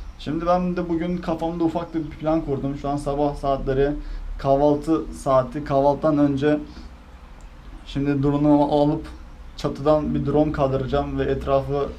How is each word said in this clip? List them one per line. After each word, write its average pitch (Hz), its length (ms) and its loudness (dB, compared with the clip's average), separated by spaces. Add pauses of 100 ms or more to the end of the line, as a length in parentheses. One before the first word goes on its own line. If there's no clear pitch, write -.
(180)
Şimdi 165 280 -4
ben 180 300 2
de 165 120 -4
bugün 175 280 -2
kafamda 165 480 -2
ufak 170 300 -2
bir 160 80 -2
plan 156 380 -2
kurdum. 139 360 -4
Şu 143 120 -6
an 143 80 -2
sabah 143 380 0
saatleri, 139 580 0 (460)
kahvaltı 147 760 2
saati. 131 500 0
Kahvaltıdan 143 540 2
önce 147 400 2 (1300)
şimdi 143 360 0
drone'umu 147 420 4
alıp 151 420 2 (500)
çatıdan 147 580 0
bir 143 120 0
drone 147 260 2
kaldıracağım 135 680 0
ve 135 60 0
etrafı 135 640 0 (100)